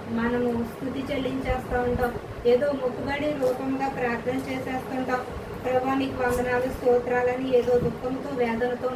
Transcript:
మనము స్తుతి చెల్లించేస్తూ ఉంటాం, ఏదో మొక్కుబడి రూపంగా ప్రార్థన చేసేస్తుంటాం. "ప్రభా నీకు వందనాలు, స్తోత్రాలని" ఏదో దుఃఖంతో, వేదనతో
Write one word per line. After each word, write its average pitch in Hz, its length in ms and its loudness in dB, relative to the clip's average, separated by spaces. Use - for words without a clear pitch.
మనము 233 540 0
స్తుతి 269 480 -6
చెల్లించేస్తూ 254 680 0
ఉంటాం, 247 320 2
ఏదో 254 260 6
మొక్కుబడి 277 600 -2
రూపంగా 269 560 0
ప్రార్థన 247 480 -2
చేసేస్తుంటాం. 254 840 -4
"ప్రభా 254 300 2
నీకు 269 280 0
వందనాలు, 247 500 0
స్తోత్రాలని" 247 840 2
ఏదో 240 200 4
దుఃఖంతో, 262 580 -2
వేదనతో 247 600 0